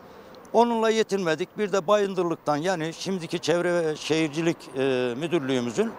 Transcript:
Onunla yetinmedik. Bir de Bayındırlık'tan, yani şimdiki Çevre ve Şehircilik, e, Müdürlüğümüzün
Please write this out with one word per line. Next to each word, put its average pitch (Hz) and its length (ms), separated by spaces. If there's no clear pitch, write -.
Onunla 226 360
yetinmedik. 196 680
Bir 208 140
de 180 160
Bayındırlık'tan, 185 720
yani 165 360
şimdiki 175 460
Çevre 170 340
ve 160 220
Şehircilik, 160 640
e, 127 400
Müdürlüğümüzün 135 800